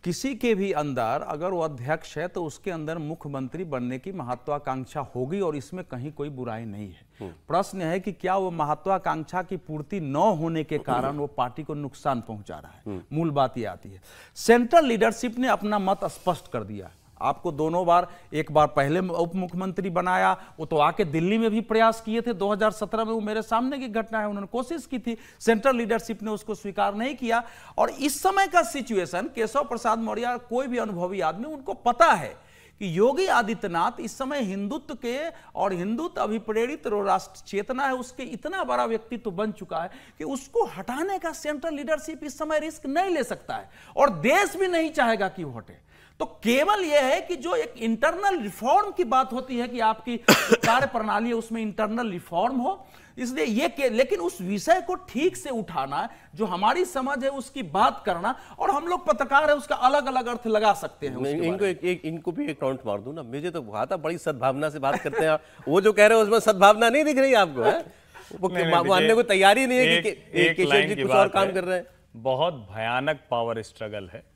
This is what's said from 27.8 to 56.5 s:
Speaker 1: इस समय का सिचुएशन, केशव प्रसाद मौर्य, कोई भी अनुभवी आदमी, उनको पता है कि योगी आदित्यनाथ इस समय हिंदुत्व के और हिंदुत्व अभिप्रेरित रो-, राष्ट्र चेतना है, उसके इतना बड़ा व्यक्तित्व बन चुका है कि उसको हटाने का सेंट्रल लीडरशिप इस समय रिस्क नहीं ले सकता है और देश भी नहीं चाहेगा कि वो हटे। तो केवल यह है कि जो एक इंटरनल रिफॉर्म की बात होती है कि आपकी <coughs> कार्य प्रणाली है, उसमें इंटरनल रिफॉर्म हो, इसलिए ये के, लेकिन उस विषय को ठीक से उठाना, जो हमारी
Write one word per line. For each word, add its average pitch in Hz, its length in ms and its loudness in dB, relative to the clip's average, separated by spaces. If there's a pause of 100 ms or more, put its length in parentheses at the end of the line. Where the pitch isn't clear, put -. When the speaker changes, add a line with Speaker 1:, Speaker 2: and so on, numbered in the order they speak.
Speaker 1:
इस 285 320 -4
समय 392 240 4
का 349 160 2
सिचुएशन, 208 720 -4
केशव 226 300 -2
प्रसाद 226 340 -2
मौर्य, 226 400 -4 (100)
कोई 247 180 -2
भी 247 120 -4
अनुभवी 190 420 -4
आदमी, 165 240 -2
उनको 302 300 -8
पता 262 380 4
है 151 240 -2 (420)
कि 175 200 -4
योगी 262 280 4
आदित्यनाथ 214 720 0
इस - 180 -10
समय 277 220 -4
हिंदुत्व 202 540 -6
के 254 340 -6 (260)
और 196 180 -2
हिंदुत्व 220 480 -4
अभिप्रेरित 220 640 -2
रो-, 208 200 -2
राष्ट्र 185 400 -2
चेतना 247 400 -4
है, 262 60 0
उसके 254 300 -8
इतना 311 420 -6
बड़ा 262 200 0
व्यक्तित्व 226 460 -6
बन 202 220 -4
चुका 175 260 -8
है 175 120 -6 (280)
कि 151 60 -10
उसको 277 400 -2
हटाने 302 540 -6
का 339 140 -6
सेंट्रल 302 420 -6
लीडरशिप 311 500 -6
इस 294 140 -10
समय 311 200 -2
रिस्क 311 280 -8
नहीं 339 240 0
ले 320 140 0
सकता - 300 -10
है 104 160 -10 (260)
और 269 140 6
देश 277 460 2
भी 370 120 0
नहीं 330 220 0
चाहेगा 226 380 0
कि 180 160 -8
वो 127 140 -12
हटे। - 300 -20 (300)
तो 320 60 -4
केवल 330 600 2
यह 294 160 4
है 269 200 2
कि 359 160 -6
जो 339 180 -4
एक - 240 -2
इंटरनल 330 600 0
रिफॉर्म 277 500 2
की 359 140 0
बात 254 280 2
होती 247 260 -6
है 240 100 -4
कि 240 120 -6
आपकी 220 360 0
<coughs> - 140 0 (240)
कार्य 240 320 2
प्रणाली 220 420 -2
है, 240 60 -2
उसमें 226 280 -4
इंटरनल 220 480 -4
रिफॉर्म 185 460 -2
हो, 330 300 -4 (320)
इसलिए 254 260 -2
ये 262 240 0
के, 277 220 0
लेकिन 269 300 2
उस 349 200 -4
विषय 202 460 2
को 359 80 -2
ठीक 349 420 -2
से - 140 -10
उठाना, 170 580 -4 (260)
जो 196 120 -2
हमारी 220 380 2